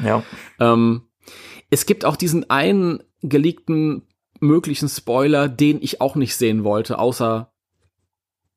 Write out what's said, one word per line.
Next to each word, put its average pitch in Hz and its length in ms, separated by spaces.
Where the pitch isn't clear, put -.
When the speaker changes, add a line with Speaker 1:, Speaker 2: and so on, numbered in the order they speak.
Speaker 1:
Ja. 110 200
Speaker 2:
Ähm, 117 440
es - 140
gibt - 200
auch 151 100
diesen 170 340
einen 170 520
geleakten 156 840
möglichen 147 500
Spoiler, 143 580
den 147 340
ich - 200
auch 135 140
nicht 135 200
sehen 110 280
wollte, 104 360
außer 117 520